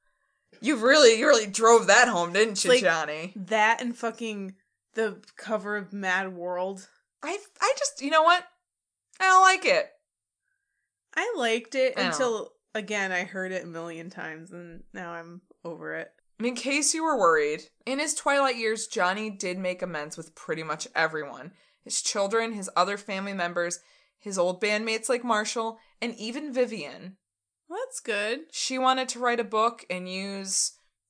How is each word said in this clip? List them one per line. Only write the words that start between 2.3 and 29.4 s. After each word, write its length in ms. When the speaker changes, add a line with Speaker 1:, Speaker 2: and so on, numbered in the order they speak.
Speaker 1:
didn't 300
you, 80
Speaker 2:
Like, 100
Speaker 1:
Johnny? 540
Speaker 2:
that 460
and 140
fucking 600
the 280
cover 380
of 180
Mad 420
World. 520
Speaker 1:
I, 140
I 160
just, 240
you 80
know 140
what? 200
I 60
don't 160
like 240
it. 240
Speaker 2:
I 220
liked 380
it 220
Speaker 1:
I 40
don't. 100
Speaker 2:
until, 400
again, 380
I 120
heard 280
it 120
a 40
million 420
times, 420
and 320
now 180
I'm 300
over 320
it. 160
Speaker 1:
In 160
case 380
you 100
were 160
worried, 440
in 140
his 160
twilight 400
years, 320
Johnny 420
did 300
make 220
amends 360
with 180
pretty 280
much 320
everyone. 560
His 180
children, 520
his 220
other 220
family 360
members, 460
his 220
old 220
bandmates 480
like 140
Marshall, 540
and 140
even 380
Vivian. 640
Speaker 2:
Well, 160
that's 140
good. 420
Speaker 1:
She 280
wanted 300
to 100
write 200
a 40